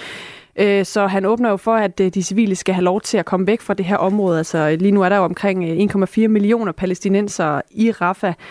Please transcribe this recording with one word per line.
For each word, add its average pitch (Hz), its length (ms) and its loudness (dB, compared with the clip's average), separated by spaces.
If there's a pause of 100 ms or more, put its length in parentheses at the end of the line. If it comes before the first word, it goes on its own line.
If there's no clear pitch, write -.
(600)
Øh, 202 260 2
så 202 220 -2
han 190 180 -2
åbner 233 240 2
jo 196 80 0
for, 226 180 0
at, 202 240 -2
øh, 185 140 2
de 190 100 -2
civile 196 320 0
skal 185 200 -2
have 180 80 0
lov 185 180 0
til - 160 -2
at 170 80 0
komme 185 220 0
væk 220 140 0
fra 202 120 -4
det 196 120 -2
her 196 120 0
område. 190 400 2
Altså, 160 420 0
lige 196 120 4
nu 202 100 4
er 185 80 4
der 202 80 2
jo 190 60 2
omkring, 185 400 -2
øh, 165 160 -2
en 202 100 2
komma 196 160 0
fire 220 220 0
millioner 214 440 2
palæstinensere 185 920 -2 (100)
i 226 200 0
Rafah. 180 420 -2 (180)